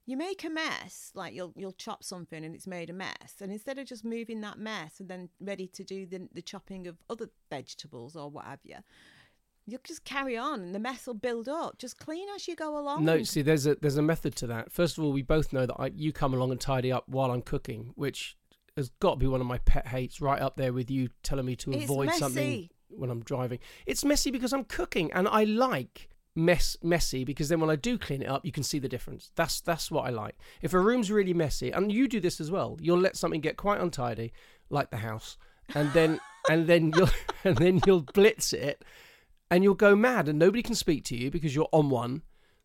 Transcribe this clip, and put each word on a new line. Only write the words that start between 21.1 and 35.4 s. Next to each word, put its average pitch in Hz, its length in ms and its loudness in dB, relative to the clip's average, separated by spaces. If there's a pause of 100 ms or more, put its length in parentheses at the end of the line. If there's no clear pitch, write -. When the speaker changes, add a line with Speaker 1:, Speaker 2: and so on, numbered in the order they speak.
Speaker 2:
telling 135 240 -2
me 127 120 -4
to - 160 -6
Speaker 1:
It's 302 100 -2
Speaker 2:
avoid 139 300 0
something 277 360 0
Speaker 1:
messy. 180 220 -6 (180)
Speaker 2:
when 123 220 -6
I'm 117 100 -6
driving. 127 380 -4 (260)
It's - 200 -2
messy 285 260 2
because 247 220 -2
I'm 269 100 -2
cooking, - 480 -2
and 185 160 2
I 214 160 4
like 214 640 0 (260)
mess, 165 460 4
messy 160 440 0
because 139 240 -2
then 165 100 4
when 160 100 4
I 156 60 4
do 233 220 0
clean 139 240 -6
it - 80 -6
up, 139 160 -2
you 151 60 -4
can 139 120 -4
see 151 160 -2
the 131 80 -2
difference. - 480 -10
That's, - 260 0
that's 165 300 -2
what 135 140 0
I 131 60 -4
like. 107 240 -6 (260)
If - 120 0
a 180 60 6
room's 214 320 4
really 196 220 4
messy, 147 380 0
and 202 200 0
you 247 160 4
do 220 120 -2
this 170 200 0
as 156 100 -6
well, 156 300 -2
you'll 170 200 4
let - 180 2
something 160 240 -2
get 151 160 -4
quite 202 240 0
untidy, 120 500 -4 (380)
like 139 220 -2
the 123 60 -6
house, 110 400 -8 (380)